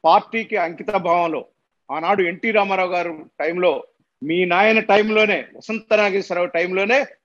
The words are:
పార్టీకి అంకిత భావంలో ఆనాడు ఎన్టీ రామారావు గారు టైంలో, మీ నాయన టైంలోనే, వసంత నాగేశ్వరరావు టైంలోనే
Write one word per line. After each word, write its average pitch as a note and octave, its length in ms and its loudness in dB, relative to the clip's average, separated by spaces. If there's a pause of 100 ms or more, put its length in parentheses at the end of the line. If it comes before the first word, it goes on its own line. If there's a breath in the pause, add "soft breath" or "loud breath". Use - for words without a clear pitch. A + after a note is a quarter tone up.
పార్టీకి G#3 520 2
అంకిత E3+ 340 -4
భావంలో F3 560 0 (440)
ఆనాడు E3+ 320 0
ఎన్టీ F3+ 280 -2
రామారావు G3 400 0
గారు E3+ 360 -6 (140)
టైంలో, E3 460 0 (360)
మీ E3 220 0
నాయన G#3 360 4
టైంలోనే, G#3+ 680 2 (100)
వసంత A3 380 -10
నాగేశ్వరరావు F#3+ 520 -2
టైంలోనే F#3 600 0 (180)